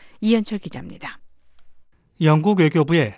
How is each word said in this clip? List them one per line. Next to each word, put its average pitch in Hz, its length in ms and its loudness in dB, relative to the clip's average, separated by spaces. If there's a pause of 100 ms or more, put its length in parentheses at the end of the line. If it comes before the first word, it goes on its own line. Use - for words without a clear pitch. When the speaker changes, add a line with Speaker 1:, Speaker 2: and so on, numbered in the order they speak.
(220)
Speaker 1:
이현철 214 380 0
기자입니다. - 600 -14 (1040)
Speaker 2:
영국 160 380 2
외교부의 156 580 2